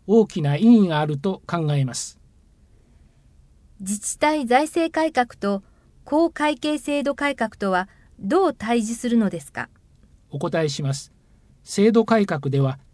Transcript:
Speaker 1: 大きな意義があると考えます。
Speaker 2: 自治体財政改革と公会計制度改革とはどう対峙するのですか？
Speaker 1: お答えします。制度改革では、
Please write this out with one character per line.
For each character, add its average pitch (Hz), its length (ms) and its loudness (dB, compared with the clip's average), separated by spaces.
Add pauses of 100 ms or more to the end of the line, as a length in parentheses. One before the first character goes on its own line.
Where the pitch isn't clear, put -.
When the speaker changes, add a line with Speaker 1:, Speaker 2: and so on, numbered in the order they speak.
Speaker 1:
大 208 220 4
き 180 140 -6
な 143 140 0
意 226 200 6
義 208 100 6
が 156 140 0
あ 151 60 0
る 151 120 -4
と 190 260 -6
考 170 300 -4
え 139 100 2
ま 123 80 -4
す。 - 280 -12 (1600)
Speaker 2:
自 202 180 -6
治 - 220 -10
体 302 260 0
財 254 200 2
政 330 260 -2
改 320 180 0
革 247 200 -2
と 202 340 -6 (400)
公 320 260 2
会 302 260 -2
計 302 220 -4
制 285 240 -4
度 277 140 -2
改 285 180 -2
革 226 220 -4
と 196 160 -2
は 185 160 0 (320)
ど 302 300 2
う - 40 -4
対 233 240 -2
峙 226 160 -4
す 240 140 -6
る 240 80 2
の 220 120 4
で - 120 -6
す - 120 -20
か？ - 180 -10 (600)
Speaker 1:
お 143 80 -8
答 160 260 -2
え 151 40 0
し 143 160 -6
ま 135 100 -2
す。 - 180 -14 (520)
制 202 260 2
度 226 140 4
改 214 220 2
革 156 160 -4
で 139 180 0
は、 135 180 0 (160)